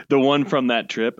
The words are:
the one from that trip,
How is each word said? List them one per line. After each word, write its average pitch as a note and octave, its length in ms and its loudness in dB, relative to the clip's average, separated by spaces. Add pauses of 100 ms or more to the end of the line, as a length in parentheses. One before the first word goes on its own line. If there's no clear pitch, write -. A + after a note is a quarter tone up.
the C#3 100 2
one C#3 260 2
from C3 220 -2
that A#2 220 -2
trip, A2+ 300 -4